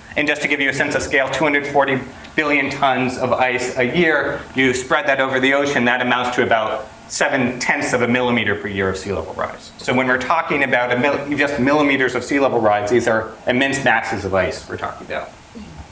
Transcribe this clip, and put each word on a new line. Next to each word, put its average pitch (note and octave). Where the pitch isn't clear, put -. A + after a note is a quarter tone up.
And D3
just D3
to -
give C#3+
you C#3
a -
sense C#3+
of C3
scale, C3+
two C#3+
hundred C#3+
forty C3+
billion D3
tons B2+
of B2
ice B2
a B2
year, D#3+
you C3
spread D3
that C3+
over C3
the C3+
ocean, C#3
that B2
amounts B2
to B2
about A2+
seven B2+
tenths C#3+
of A#2+
a A#2
millimeter A#2+
per G#2
year G2
of F#2
sea G2+
level E2+
rise. -
So -
when B2+
we're B2+
talking D#3+
about B2
a B2
mil-, C#3+
just C#3+
millimeters C3+
of A#2+
sea C#3+
level A#2+
rise, G#2
these A#2+
are A2
immense C3
masses A2
of F#2
ice -
we're -
talking -
about. -